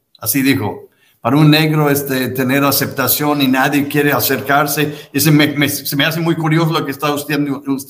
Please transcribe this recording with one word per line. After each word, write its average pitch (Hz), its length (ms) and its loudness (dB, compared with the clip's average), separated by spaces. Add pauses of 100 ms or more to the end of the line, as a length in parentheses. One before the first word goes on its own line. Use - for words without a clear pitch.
(200)
así 120 220 -2
dijo, 107 400 0 (400)
"para 123 160 2
un 151 120 6
negro, 156 400 2
este, 135 400 -2
tener 135 340 0
aceptación 139 800 0
y 135 60 2
nadie 139 400 0
quiere 143 260 0
acercarse". 147 1000 -2
Ese 147 200 2
me, 147 160 4
me, 143 200 -2
se - 280 -6
me 139 100 0
hace 160 140 -2
muy 165 160 0
curioso 160 360 0
lo 156 140 -2
que 139 60 -8
está 147 200 -4
usted, 143 280 -2 (500)